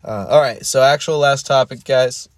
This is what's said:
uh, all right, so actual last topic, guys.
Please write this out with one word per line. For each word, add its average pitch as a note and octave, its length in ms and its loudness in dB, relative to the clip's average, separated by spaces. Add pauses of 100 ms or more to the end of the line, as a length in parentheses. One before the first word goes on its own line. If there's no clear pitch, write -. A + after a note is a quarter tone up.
uh, G2+ 260 -8
all D3 100 6
right, B2+ 260 -2
so C3 160 0
actual D3 380 2
last C#3 260 0
topic, C3 380 -2
guys. B2+ 540 -2